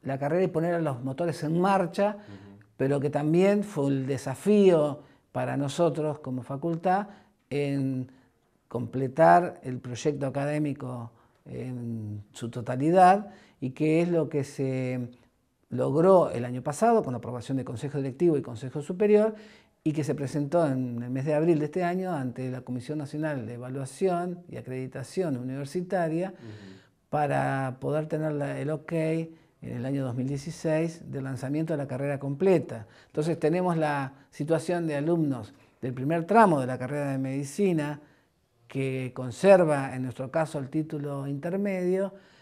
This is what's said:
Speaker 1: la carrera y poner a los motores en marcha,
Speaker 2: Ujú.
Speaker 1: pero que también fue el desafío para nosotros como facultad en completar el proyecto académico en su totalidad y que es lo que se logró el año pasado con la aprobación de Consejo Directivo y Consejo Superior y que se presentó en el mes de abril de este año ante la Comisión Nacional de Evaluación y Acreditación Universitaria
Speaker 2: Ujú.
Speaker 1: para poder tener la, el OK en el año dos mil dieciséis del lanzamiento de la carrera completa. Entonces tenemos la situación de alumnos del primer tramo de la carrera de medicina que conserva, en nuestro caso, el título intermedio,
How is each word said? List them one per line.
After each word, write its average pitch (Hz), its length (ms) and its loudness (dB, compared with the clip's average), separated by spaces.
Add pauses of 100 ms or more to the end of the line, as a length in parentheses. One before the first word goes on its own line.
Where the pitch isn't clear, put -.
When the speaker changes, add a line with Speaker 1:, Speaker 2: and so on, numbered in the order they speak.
Speaker 1:
la 135 180 -4
carrera 151 240 2
y 180 40 2
poner 165 260 0
a 170 80 0
los 131 220 -2
motores 160 400 -4
en 160 180 0
marcha, 196 560 2
Speaker 2:
Ujú. - 480 -20 (100)
Speaker 1:
pero 139 240 2
que 143 100 0
también 170 540 4
fue 147 260 -2
el 135 180 0
desafío 147 960 4 (280)
para 127 240 -2
nosotros 147 640 0
como 127 240 -6
facultad 170 640 -2 (420)
en 135 640 -2 (560)
completar 139 960 4
el 127 160 -8
proyecto 139 480 -4
académico 135 840 -4 (340)
en 120 760 -8 (100)
su 117 160 -8
totalidad 165 800 4 (320)
y 147 80 -4
que 156 320 2
es 175 80 2
lo 160 180 2
que 143 160 -2
se 131 640 -4 (600)
logró 147 600 6
el 120 160 -4
año 123 160 -6
pasado 214 420 2
con 127 100 -4
la 120 60 -4
aprobación 120 380 -6
de 127 60 -2
Consejo 139 360 -6
Directivo 139 380 2
y 131 40 0
Consejo 123 400 -8
Superior 208 540 4 (520)
y 156 60 0
que 151 100 0
se 131 120 0
presentó 139 520 0
en 127 340 -2
el 120 80 -6
mes 131 140 -2
de 151 100 0
abril 156 260 4
de 151 60 0
este 175 200 -2
año 185 260 -2
ante 127 400 -4
la 127 80 -8
Comisión 127 380 -8
Nacional 151 480 -4
de 117 80 -10
Evaluación 170 960 -4
y 131 80 -12
Acreditación 131 800 -6
Universitaria 165 960 -4
Speaker 2:
Ujú. 104 400 -16 (360)
Speaker 1:
para 135 680 -2
poder 151 280 -2
tener 156 260 -2
la, 139 260 -4
el 135 100 -4
OK 151 220 -6
en 160 380 -2 (320)
el 120 240 -8
año 139 180 -2
dos 123 100 -4
mil 127 140 -4
dieciséis 160 840 -4
del 135 140 -8
lanzamiento 139 480 -4
de 156 60 0
la 139 100 -4
carrera 135 320 -4
completa. 139 640 0 (200)
Entonces 156 340 -2
tenemos 170 380 2
la 143 340 -2 (180)
situación 160 580 0
de 147 100 -2
alumnos 143 560 0 (280)
del 131 120 -4
primer 156 320 -2
tramo 202 340 6
de 127 80 -2
la 127 100 -4
carrera 139 360 -4
de 135 40 -2
medicina 143 840 -2 (640)
que 131 480 -4
conserva, 139 800 4
en 131 80 -4
nuestro - 280 -6
caso, 160 280 -2
el 131 80 -6
título 143 600 -4
intermedio, 185 840 -2 (280)